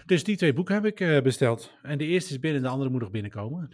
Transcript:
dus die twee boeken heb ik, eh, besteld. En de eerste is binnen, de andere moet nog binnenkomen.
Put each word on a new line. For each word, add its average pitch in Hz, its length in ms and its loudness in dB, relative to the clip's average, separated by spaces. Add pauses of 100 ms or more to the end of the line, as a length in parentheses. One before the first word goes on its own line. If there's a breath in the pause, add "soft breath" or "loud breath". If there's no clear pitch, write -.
dus 170 180 2
die 208 140 -2
twee 156 160 4
boeken 180 220 0
heb 208 100 0
ik, 208 140 -2
eh, 156 220 4
besteld. 123 600 2
En 143 160 -6
de 151 80 -2
eerste 170 280 -2
is 127 60 -6
binnen, 147 220 0
de 127 60 -2
andere 131 220 -2
moet 127 120 -2
nog 98 100 -6
binnenkomen. 110 640 -6